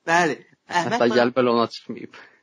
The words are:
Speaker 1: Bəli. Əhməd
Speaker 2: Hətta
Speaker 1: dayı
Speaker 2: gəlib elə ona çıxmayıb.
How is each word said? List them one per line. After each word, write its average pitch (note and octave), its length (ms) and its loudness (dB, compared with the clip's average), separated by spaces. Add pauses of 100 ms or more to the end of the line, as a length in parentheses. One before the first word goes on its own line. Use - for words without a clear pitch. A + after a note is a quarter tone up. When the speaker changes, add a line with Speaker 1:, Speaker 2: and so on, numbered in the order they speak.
Speaker 1:
Bəli. E3 340 0 (240)
Əhməd E3+ 340 -4
Speaker 2:
Hətta A#3 60 -2
Speaker 1:
dayı A#2+ 160 2
Speaker 2:
gəlib B2 240 2
elə B2 120 2
ona A#2 140 2
çıxmayıb. - 540 -16 (220)